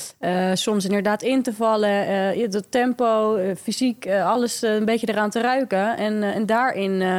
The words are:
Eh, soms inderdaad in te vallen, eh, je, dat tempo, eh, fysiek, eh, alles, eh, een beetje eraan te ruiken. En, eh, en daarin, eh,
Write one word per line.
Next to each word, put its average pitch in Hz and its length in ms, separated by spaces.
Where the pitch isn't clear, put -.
Eh, 185 340
soms 196 320
inderdaad 202 360
in 262 220
te 247 100
vallen, 214 540
eh, 196 280
je, 233 120
dat 196 240
tempo, 233 640
eh, 190 200
fysiek, 233 500
eh, 185 240
alles, 240 340
eh, 220 100
een 214 120
beetje 226 240
eraan 214 200
te 226 120
ruiken. 233 560
En, 214 260
eh, 202 120
en 214 100
daarin, 196 560
eh, 185 180